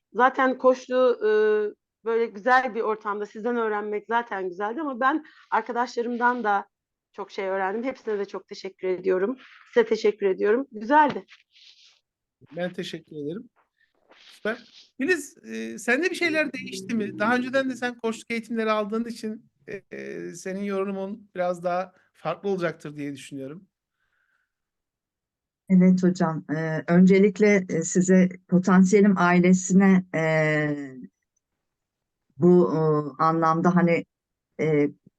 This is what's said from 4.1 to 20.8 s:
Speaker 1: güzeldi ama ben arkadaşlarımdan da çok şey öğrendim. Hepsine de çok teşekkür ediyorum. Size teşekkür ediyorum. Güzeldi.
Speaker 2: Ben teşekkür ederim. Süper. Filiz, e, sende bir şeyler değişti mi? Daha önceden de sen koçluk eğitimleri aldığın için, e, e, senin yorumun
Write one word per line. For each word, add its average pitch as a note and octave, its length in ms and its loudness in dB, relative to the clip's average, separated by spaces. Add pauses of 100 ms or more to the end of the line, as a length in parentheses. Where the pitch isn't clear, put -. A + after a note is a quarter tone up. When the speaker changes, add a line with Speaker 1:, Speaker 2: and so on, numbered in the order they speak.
Speaker 1:
güzeldi G#3 320 -8
ama C4+ 180 -6
ben C#4+ 260 -2 (260)
arkadaşlarımdan A#3+ 920 -2
da G3+ 240 -2 (440)
çok G3 200 -14
şey G3 140 -6
öğrendim. G3 380 -4
Hepsine A3+ 360 -6
de G3+ 60 -6
çok F#3+ 220 -14
teşekkür F#3+ 400 -12
ediyorum. F#3 500 -2 (360)
Size A#3 120 4
teşekkür G#3+ 400 0
ediyorum. G3+ 460 0
Güzeldi. A3 540 2 (1300)
Speaker 2:
Ben F3+ 180 -6
teşekkür E3 420 -12
ederim. D#3 340 -10 (680)
Süper. - 840 -12
Filiz, D#4 460 -4
e, A3 360 -10
sende C#4+ 300 -2
bir E4+ 60 -10
şeyler D#4 380 -2
değişti F#3+ 420 -10
mi? G#3 240 -6
Daha A3 160 0
önceden C4 340 -2
de B3+ 60 -8
sen B3 240 -8
koçluk A3+ 320 -8
eğitimleri A3+ 400 -4
aldığın G#3+ 340 -4
için, A3 460 -12 (160)
e, F#3+ 300 -16
e, D#3 380 -12
senin F#3+ 280 -10
yorumun G3 720 -6